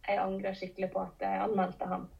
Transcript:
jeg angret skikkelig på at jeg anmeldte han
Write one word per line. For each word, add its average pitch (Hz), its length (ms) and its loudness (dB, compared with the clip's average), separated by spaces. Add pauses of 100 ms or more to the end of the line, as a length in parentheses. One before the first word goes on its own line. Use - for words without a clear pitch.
jeg 202 100 4
angret 190 400 0
skikkelig 185 320 -4
på 190 80 -2
at 175 240 -6
jeg 196 180 2
anmeldte 185 460 2
han 185 220 -4 (120)